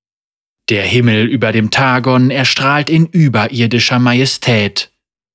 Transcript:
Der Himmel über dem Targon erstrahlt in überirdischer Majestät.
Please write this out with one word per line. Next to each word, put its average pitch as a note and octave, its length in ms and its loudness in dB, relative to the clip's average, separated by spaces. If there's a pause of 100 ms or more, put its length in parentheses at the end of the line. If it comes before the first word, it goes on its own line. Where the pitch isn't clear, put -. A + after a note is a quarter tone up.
(680)
Der G2+ 140 0
Himmel A#2 440 2
über A2+ 240 -2
dem A2 200 0
Targon B2+ 600 0
erstrahlt C#3 580 -2
in D#3+ 180 4
überirdischer A#2+ 920 0
Majestät. B2 920 -2 (440)